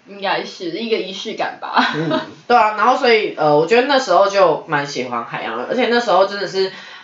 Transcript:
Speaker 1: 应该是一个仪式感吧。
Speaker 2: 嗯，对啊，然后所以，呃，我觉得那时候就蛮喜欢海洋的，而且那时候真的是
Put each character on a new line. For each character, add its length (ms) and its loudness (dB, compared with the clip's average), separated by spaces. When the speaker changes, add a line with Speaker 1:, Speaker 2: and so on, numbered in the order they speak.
Speaker 1:
应 140 -18
该 240 -2
是 260 -10
一 180 -6
个 80 0
仪 140 -8
式 220 -10
感 260 -6
吧。 360 -2
Speaker 2:
嗯， 260 -2
对 80 4
啊， 220 4
然 100 2
后 80 4
所 160 2
以， 240 2
呃， 220 4
我 100 4
觉 140 2
得 60 0
那 120 2
时 120 -2
候 180 6
就 380 2
蛮 200 -2
喜 160 -6
欢 220 -6
海 180 -10
洋 140 -8
的， 80 -6
而 100 -4
且 120 0
那 120 2
时 120 0
候 140 6
真 140 -4
的 80 -4
是 240 -2